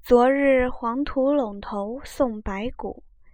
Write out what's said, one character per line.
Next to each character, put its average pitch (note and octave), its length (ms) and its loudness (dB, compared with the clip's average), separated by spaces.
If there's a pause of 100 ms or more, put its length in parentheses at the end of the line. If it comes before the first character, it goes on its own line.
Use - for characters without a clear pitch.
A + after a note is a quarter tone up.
昨 B3 300 6
日 C4+ 380 4
黄 B3+ 340 -4
土 C4+ 260 0
陇 A3 300 -2
头 G#3+ 440 -8
送 A3+ 360 -4
白 G#3 340 -6
骨， - 300 -12 (300)